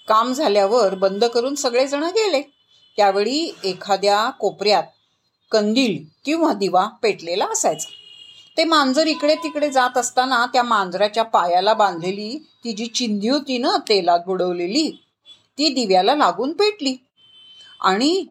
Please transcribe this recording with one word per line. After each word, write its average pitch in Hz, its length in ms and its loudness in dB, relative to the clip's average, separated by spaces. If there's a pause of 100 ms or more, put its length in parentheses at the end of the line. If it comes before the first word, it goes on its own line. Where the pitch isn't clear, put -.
काम 226 240 2
झाल्यावर 208 640 2
बंद 196 300 0
करून 240 300 0
सगळेजण 277 500 -2
गेले. 359 380 0 (540)
त्यावेळी 214 580 0 (100)
एखाद्या 202 640 0
कोपऱ्यात 196 540 0 (640)
कंदील 214 540 2 (200)
किंवा 311 280 0
दिवा 190 360 0 (140)
पेटलेला 180 500 -2
असायचा. 180 360 -2 (680)
ते 320 80 2
मांजर 302 420 2
इकडे 302 280 0
तिकडे 302 360 -4
जात 254 280 0
असताना 247 480 0
त्या 254 160 0
मांजराच्या 208 600 0
पायाला 190 520 2
बांधलेली 202 760 -2 (160)
ती 233 80 -6
जी 214 140 -6
चिंधी 214 420 -4
होती 269 300 -2
ना 320 180 0 (120)
तेलात 175 380 4
बुडवलेली, 185 640 -2 (680)
ती 302 100 0
दिव्याला 220 460 2
लागून 240 380 0
पेटली. 330 440 -2 (840)
आणि 269 500 0